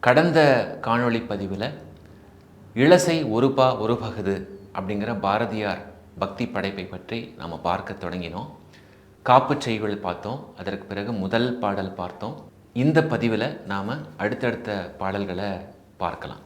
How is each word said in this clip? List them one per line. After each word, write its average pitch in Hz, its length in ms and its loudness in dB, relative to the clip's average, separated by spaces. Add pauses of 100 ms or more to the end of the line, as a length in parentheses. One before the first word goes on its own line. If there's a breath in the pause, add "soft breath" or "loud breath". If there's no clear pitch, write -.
கடந்த 156 380 6 (440)
காணொளி 117 380 2 (100)
பதிவுல 98 400 -4 (1040 loud breath)
இளசை 165 560 6
ஒரு 120 200 4
பா 131 260 4
ஒரு 110 200 0
பகுது 98 640 -4 (140)
அப்படிங்கிற 101 460 -4
பாரதியார் 104 640 0 (360)
பக்தி 101 280 -4
படைப்பை 98 380 -6
பற்றி 104 540 -10
நாம 82 200 -10
பார்க்க 98 360 -4
தொடங்கினோம். 85 580 -8 (720 loud breath)
காப்புச் 131 360 6
செய்யுள் 107 360 -2
பார்த்தோம், 101 500 -6 (120)
அதற்கு 101 280 -8
பிறகு 101 260 -6
முதல் 113 460 0
பாடல் 98 340 -2
பார்த்தோம். 104 460 -10 (340)
இந்த 147 280 4
பதிவுல 117 680 0
நாம 101 320 -6 (180)
அடுத்தடுத்த 104 840 -4
பாடல்களை 98 520 -4 (460)
பார்க்கலாம். - 500 -8